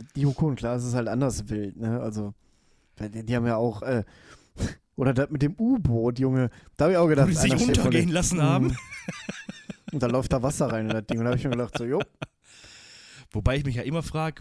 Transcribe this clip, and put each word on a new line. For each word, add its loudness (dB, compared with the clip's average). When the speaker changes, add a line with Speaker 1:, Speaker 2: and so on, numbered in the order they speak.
Speaker 1:
Joko 2
und -2
Klaas -4
ist -2
halt 0
anders -2
wild, -4
ne? -2
Also, -6
weil -10
die, -10
die -2
haben 0
ja 2
auch, -2
äh, 0
<laughs> -8
oder 2
das 0
mit -2
dem 0
U-Boot, 2
Junge, 2
da 4
hab 6
ich 4
auch 6
gedacht, 6
Speaker 2:
Wo 4
die 2
sich 4
Speaker 1:
einer 2
steht 4
vor 4
Speaker 2:
untergehen 4
Speaker 1:
dem 0
Speaker 2:
lassen 2
Speaker 1:
Mhm. 2
Speaker 2:
haben. 2
Speaker 1:
Und -2
da 2
läuft 0
da 0
Wasser 0
rein -2
in -2
das -2
Ding. -2
Und 0
da 2
hab 0
ich -4
mir 0
gedacht, -4
so, -2
„Jo.“ 0
Speaker 2:
Wobei 0
ich -2
mich -2
ja -4
immer -4
frag, -6